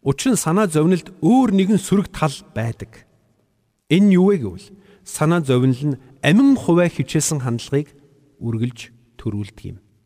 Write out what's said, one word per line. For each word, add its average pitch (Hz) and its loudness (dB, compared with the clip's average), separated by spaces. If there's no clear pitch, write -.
Учир 175 0
нь 185 0
санаа 190 0
зовнилд 156 0
өөр 226 4
нэгэн 196 2
сөрөг - -2
тал 151 -4
байдаг. - -10
Энэ 190 4
нь 185 4
юу 190 4
вэ 196 0
гэвэл, 92 -12
санаа 165 0
зовнил 131 0
нь 123 -10
амин 240 4
хувиа 175 2
хичээсэн 147 -4
хандлагыг 127 -4
үргэлж 117 -6
төрүүлдэг 101 -10
юм. 90 -18